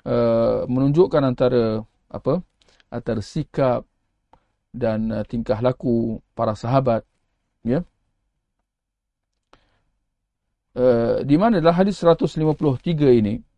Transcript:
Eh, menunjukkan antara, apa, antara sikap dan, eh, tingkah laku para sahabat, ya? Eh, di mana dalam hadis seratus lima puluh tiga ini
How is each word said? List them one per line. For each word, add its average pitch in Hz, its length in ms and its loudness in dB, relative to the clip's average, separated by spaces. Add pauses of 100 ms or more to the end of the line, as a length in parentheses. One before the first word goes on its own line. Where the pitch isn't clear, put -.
Eh, 117 640 0
menunjukkan 143 560 2
antara, 123 640 0 (240)
apa, 156 320 -4 (480)
antara 117 320 -6
sikap 131 640 -4 (880)
dan, 110 400 -4
eh, 107 160 -6
tingkah 113 320 -4
laku 117 720 -2
para 113 240 -4
sahabat, 120 480 -2 (560)
ya? 139 240 -4 (3000)
Eh, 117 480 0
di 139 160 2
mana 202 240 2
dalam 165 160 4
hadis 196 240 0
seratus 165 400 2
lima 156 160 0
puluh 139 240 0
tiga 147 320 2
ini 107 320 2 (140)